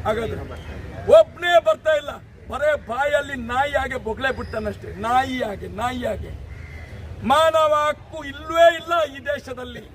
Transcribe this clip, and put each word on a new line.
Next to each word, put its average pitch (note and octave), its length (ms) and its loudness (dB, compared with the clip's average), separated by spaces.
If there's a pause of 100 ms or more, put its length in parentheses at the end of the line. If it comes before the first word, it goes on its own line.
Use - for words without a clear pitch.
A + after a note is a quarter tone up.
ಹಾಗಾದ್ರೆ - 640 -6 (440)
ಒಬ್ನೇ E4+ 480 6
ಬರ್ತಾ D#4 320 2
ಇಲ್ಲ, D4 180 0 (400)
ಬರೇ C#4 260 0 (140)
ಬಾಯಲ್ಲಿ C#4+ 460 0
ನಾಯಿ B3+ 360 -2
ಹಾಗೆ C4+ 240 -2
ಬೊಗ್ಲೇ B3 420 -4
ಬಿಡ್ತಾನಷ್ಟೇ, G#3+ 580 -8
ನಾಯಿ B3 480 0
ಹಾಗೆ, F#3+ 240 -8
ನಾಯಿ A#3+ 380 -4
ಹಾಗೆ. - 240 -6 (1000)
ಮಾನವ D4+ 600 4
ಹಕ್ಕು D4+ 360 -6
ಇಲ್ಲವೇ E4 520 4
ಇಲ್ಲ D#4+ 400 -2
ಈ C4+ 100 -14
ದೇಶದಲ್ಲಿ. B3 680 -8